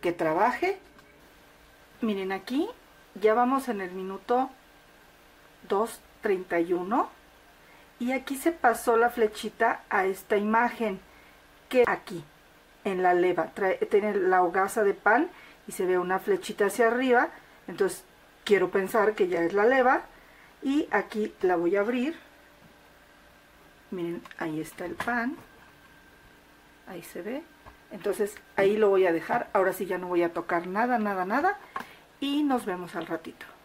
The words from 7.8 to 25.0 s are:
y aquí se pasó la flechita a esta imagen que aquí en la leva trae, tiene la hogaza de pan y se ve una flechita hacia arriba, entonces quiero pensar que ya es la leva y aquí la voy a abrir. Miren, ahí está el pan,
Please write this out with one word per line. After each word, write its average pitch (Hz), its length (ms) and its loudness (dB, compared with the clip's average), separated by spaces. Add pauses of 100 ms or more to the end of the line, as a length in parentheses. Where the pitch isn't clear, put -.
y 247 140 -2
aquí 262 240 -6
se 330 160 0
pasó 233 440 2
la 233 140 4
flechita 226 760 -2
a 202 160 0
esta 190 320 -2
imagen 220 640 0 (680)
que 247 180 6
aquí 175 380 -4 (600)
en 190 180 -2
la 180 120 6
leva 175 400 2
trae, 190 220 0
tiene 208 380 0
la 185 280 4
hogaza 190 400 0
de 196 120 2
pan 247 360 2 (360)
y - 60 -14
se 190 140 -2
ve 180 120 2
una 180 200 -2
flechita 202 480 -2
hacia 226 220 2
arriba, 254 420 2 (360)
entonces 180 380 -2 (400)
quiero 180 260 4
pensar 196 440 2
que 196 140 2
ya 170 120 0
es 170 140 0
la 202 100 4
leva 262 380 4 (600)
y 285 280 -2
aquí 214 500 -2
la 180 160 2
voy 175 200 0
a 202 40 2
abrir. 247 360 -2 (1700)
Miren, 170 320 -8 (160)
ahí 156 220 -6
está 156 240 -12
el 175 100 -10
pan, 240 420 -4 (1500)